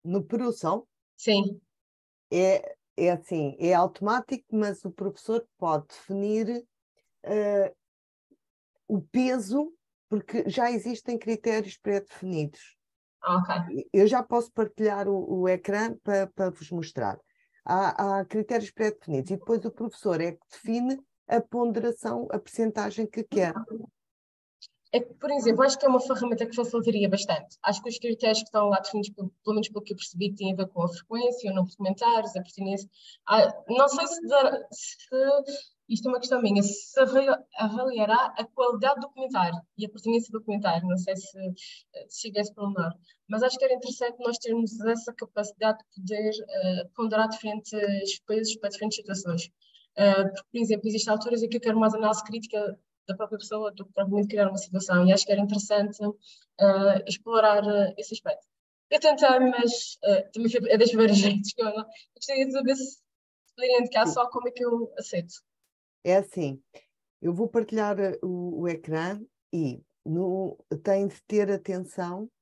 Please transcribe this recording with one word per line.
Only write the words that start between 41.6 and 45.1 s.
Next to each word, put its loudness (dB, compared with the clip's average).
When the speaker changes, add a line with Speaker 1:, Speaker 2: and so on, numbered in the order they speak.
Speaker 2:
se -14
chega -6
a -2
esse -6
pormenor. -4
Mas -2
acho 0
que 0
era 2
interessante -4
nós -2
termos -2
essa -4